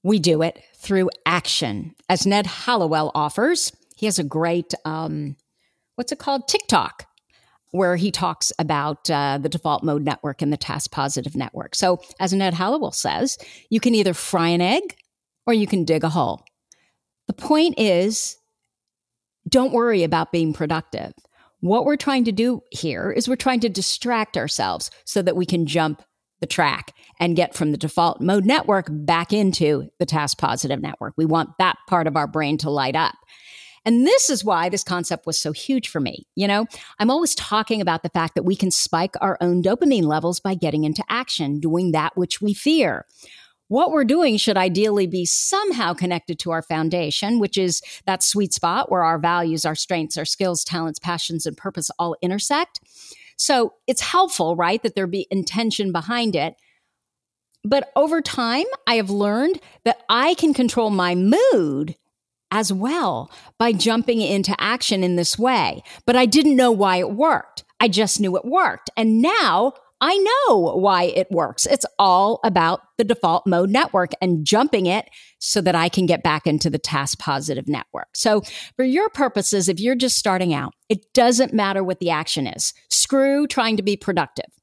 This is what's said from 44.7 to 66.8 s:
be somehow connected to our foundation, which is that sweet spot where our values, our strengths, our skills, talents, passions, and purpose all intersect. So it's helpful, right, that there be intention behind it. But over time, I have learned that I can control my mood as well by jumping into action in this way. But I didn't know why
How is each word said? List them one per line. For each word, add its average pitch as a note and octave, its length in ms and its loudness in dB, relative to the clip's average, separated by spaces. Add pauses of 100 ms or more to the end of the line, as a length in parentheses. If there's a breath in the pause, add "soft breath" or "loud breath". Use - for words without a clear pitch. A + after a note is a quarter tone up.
be F3+ 200 -2
somehow B3 680 -2
connected F3 460 -4
to F3 120 -6
our E3 100 -2
foundation, E3 800 -2
which G3+ 180 0
is F3+ 240 0 (240 loud breath)
that F#3+ 180 0
sweet G3+ 300 0
spot F#3 360 -2
where F3+ 140 2
our E3 160 2
values, E3+ 460 0
our D#3 100 -2
strengths, D#3+ 420 -4
our D3 60 -6
skills, F3 400 -2
talents, E3 360 -6
passions, E3+ 460 -6
and D#3 120 -6
purpose F#3 420 -8
all E3+ 220 -2
intersect. G#3 580 -2 (560 loud breath)
So - 380 0 (120)
it's - 160 0
helpful, F#3+ 540 2
right, F3+ 280 0
that A3 120 -2
there F#3+ 120 -2
be F#3 220 -4
intention G3 600 -2
behind G3 460 -2
it. D3+ 180 -2 (1120)
But C4 320 0
over D4 240 2
time, C4 460 -2 (200)
I A#3+ 80 4
have G#3+ 140 0
learned G#3 500 0 (240 soft breath)
that - 240 0
I C4+ 280 2
can D#4+ 180 2
control A#3 360 0
my F3+ 260 0
mood F3+ 800 2 (560)
as G3+ 200 -2
well G3 600 -2 (260 loud breath)
by A#3 160 2
jumping A3+ 480 2
into G3 400 0
action G#3 420 0
in F3+ 120 2
this F3 240 0
way. A3 420 0 (240 loud breath)
But B3 100 4
I B3+ 120 6
didn't C#4 280 4
know B3 160 6
why G3 260 2